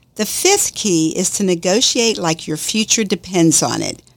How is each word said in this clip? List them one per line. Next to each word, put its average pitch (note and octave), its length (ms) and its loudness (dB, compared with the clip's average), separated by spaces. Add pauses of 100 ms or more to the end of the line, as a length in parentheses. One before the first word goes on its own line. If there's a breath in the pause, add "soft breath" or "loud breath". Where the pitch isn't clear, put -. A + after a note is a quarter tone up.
(160 soft breath)
the G#3 100 -2
fifth - 500 0
key D#3+ 420 0
is F3+ 140 -2
to G3+ 140 -2
negotiate G3 720 0
like E3 280 -2
your D3+ 120 -6
future A3 480 -2
depends F3+ 580 2
on A2+ 180 -2
it, - 200 -8 (160)